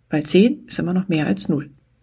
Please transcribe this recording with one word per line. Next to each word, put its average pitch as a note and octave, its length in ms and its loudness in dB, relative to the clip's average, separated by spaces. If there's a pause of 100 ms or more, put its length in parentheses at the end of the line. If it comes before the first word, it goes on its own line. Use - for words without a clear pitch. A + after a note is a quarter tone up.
Weil D3 140 -2
zehn A3 440 2
ist - 120 -4
immer E3+ 140 -2
noch F#3 160 -2
mehr D#3 180 -2
als F#3+ 220 -4
null. C#3 220 -4 (320)